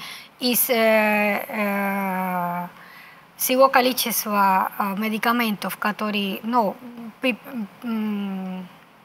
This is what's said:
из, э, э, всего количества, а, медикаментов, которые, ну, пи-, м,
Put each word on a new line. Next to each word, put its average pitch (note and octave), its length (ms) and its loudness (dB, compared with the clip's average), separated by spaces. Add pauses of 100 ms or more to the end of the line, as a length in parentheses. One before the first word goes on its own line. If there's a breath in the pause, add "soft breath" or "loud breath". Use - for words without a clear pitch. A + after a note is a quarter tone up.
(400 loud breath)
из, B3 300 0
э, G#3+ 800 4
э, F#3+ 1200 -2 (680 loud breath)
всего C4 320 6
количества, G#3 1080 2
а, G3 180 -2
медикаментов, A3 800 0
которые, G#3 680 -4
ну, A3 300 2 (460)
пи-, B3+ 160 0 (480)
м, G3 840 -4 (380)